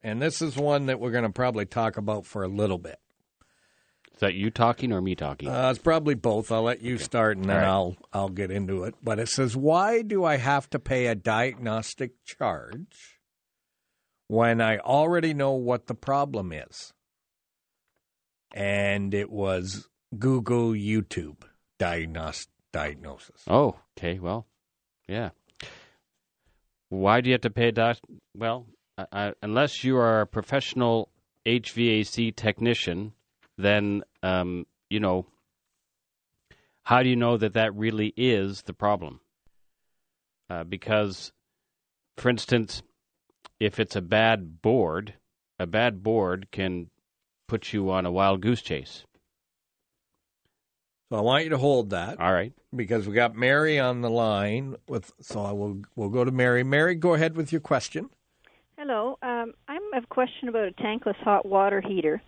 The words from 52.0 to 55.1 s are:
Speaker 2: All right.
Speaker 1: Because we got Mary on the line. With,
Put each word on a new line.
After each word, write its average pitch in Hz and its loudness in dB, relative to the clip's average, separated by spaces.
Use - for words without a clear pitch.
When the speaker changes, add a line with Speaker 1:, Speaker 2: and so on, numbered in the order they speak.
Speaker 2:
All 101 2
right. 98 0
Speaker 1:
Because 110 -2
we 104 -6
got 117 2
Mary 143 4
on 123 0
the 120 -2
line. 113 0
With, 120 -8